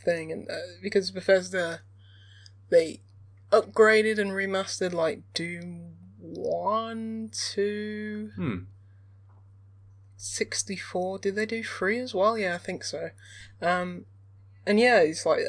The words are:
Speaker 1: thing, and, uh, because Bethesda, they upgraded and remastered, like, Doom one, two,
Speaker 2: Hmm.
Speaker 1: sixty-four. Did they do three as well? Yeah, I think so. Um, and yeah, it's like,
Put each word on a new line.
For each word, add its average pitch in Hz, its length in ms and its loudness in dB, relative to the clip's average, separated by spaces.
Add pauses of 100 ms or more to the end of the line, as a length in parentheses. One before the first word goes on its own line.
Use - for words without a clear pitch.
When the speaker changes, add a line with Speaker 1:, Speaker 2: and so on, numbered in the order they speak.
Speaker 1:
thing, 165 260 0
and, - 200 -8
uh, 175 320 -10
because 196 260 0
Bethesda, 185 720 0 (880)
they 165 300 4 (520)
upgraded 214 680 6
and 196 120 -2
remastered, 190 640 -2
like, 165 280 0 (120)
Doom 170 600 -8 (260)
one, 220 1120 -4
two, 214 1040 -4
Speaker 2:
Hmm. 147 220 -4 (1600)
Speaker 1:
sixty-four. - 1000 -6
Did 196 160 -2
they 214 100 -2
do 226 180 -6
three 214 360 -2
as 254 140 -8
well? 220 240 4
Yeah, 180 180 -2
I - 20 -10
think - 260 -8
so. 165 260 -8 (520)
Um, 180 440 -2 (600)
and 208 140 4
yeah, 240 220 8
it's 160 240 2
like, 160 240 4